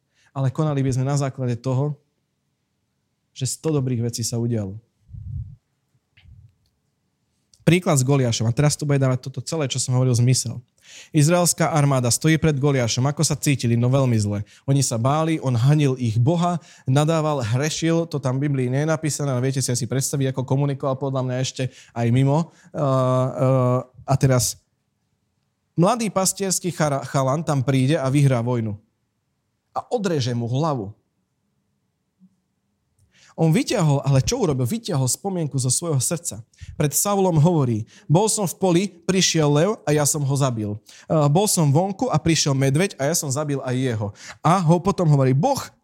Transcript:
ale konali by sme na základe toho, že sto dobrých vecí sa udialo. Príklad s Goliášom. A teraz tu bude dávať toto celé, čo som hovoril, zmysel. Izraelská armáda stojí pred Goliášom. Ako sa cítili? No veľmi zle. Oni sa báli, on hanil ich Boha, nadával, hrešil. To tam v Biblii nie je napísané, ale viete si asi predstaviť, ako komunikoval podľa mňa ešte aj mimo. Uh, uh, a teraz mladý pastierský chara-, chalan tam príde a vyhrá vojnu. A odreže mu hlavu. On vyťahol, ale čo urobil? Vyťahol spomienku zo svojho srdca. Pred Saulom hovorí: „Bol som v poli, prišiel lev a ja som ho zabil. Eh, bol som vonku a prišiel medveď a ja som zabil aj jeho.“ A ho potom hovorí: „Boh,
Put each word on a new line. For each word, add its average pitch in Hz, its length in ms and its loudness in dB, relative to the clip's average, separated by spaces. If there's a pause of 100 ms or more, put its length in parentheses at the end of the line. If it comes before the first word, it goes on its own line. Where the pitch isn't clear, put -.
(300)
ale 135 240 -4
konali 143 320 -2
by 139 80 0
sme 131 140 -2
na 143 100 0
základe 127 400 -4
toho, 135 400 -4 (1400)
že 127 140 -6
sto - 260 -4
dobrých 127 320 -2
vecí 117 160 -6
sa 117 160 -6
udialo. 110 400 -4 (3000)
Príklad 170 340 4
s 127 60 0
Goliášom. 123 420 2
A 120 60 2
teraz 147 260 0
tu 151 80 -4
bude 143 80 2
dávať 131 320 0
toto 131 160 -12
celé, 160 240 -4
čo - 80 -6
som 131 160 -4
hovoril, 127 240 2
zmysel. 120 400 2 (560)
Izraelská 165 560 2
armáda 139 400 2
stojí 160 320 2
pred 156 160 0
Goliášom. 127 560 0
Ako 147 80 -6
sa 151 160 -2
cítili? 120 400 0
No 123 160 2
veľmi 131 240 2
zle. 104 240 0 (240)
Oni 139 160 2
sa 131 160 -2
báli, 156 480 0
on 131 80 -2
hanil 135 480 4
ich 113 160 -2
Boha, 170 400 2 (320)
nadával, 151 560 0
hrešil. 156 640 -2
To 156 80 -6
tam 131 240 -2
v 147 80 -2
Biblii 131 240 -2
nie 143 140 0
je - 20 0
napísané, 151 480 -2
ale 123 80 -2
viete 135 160 -2
si - 80 -2
asi 127 160 -2
predstaviť, 131 480 -2
ako 131 160 -6
komunikoval 139 480 -2
podľa 135 320 -4
mňa 127 160 -4
ešte 127 240 -6 (240)
aj 117 160 -2
mimo. 139 400 2 (240)
Uh, - 80 -8
uh, 131 1000 2 (300)
a 135 80 2
teraz 127 400 2 (1200)
mladý 220 320 2
pastierský 185 640 -2
chara-, 139 320 -2
chalan 135 400 -2
tam 147 160 0
príde 135 400 2
a 135 80 -2
vyhrá 135 320 4
vojnu. 113 400 -4 (960)
A - 160 -6
odreže 170 400 0
mu 117 160 -4
hlavu. 127 480 -4 (2500)
On 160 160 2
vyťahol, 156 480 2
ale 135 160 2
čo 240 240 0
urobil? 131 240 0
Vyťahol 147 400 -4
spomienku 170 480 -4
zo 131 160 -2
svojho 143 320 0
srdca. 113 400 -6 (320)
Pred 147 160 0
Saulom 190 480 2
hovorí: 139 480 2 (240)
„Bol 180 160 4
som 214 240 -2
v - 80 -14
poli, 180 320 2
prišiel 170 560 0
lev 147 240 4 (160)
a 151 80 2
ja 147 80 2
som 147 240 -2
ho 135 80 0
zabil. 117 400 -2
Eh, 147 560 -2
bol 185 160 2
som 160 240 2
vonku 196 400 0
a 156 80 2
prišiel 151 400 0
medveď 139 400 0
a 135 80 -2
ja 160 80 -2
som 156 160 -4
zabil 139 320 -4
aj 127 160 -4
jeho.“ 113 320 -2 (320)
A 165 160 2
ho 170 240 2
potom 190 240 0
hovorí: 135 320 4
„Boh, 247 240 0 (220)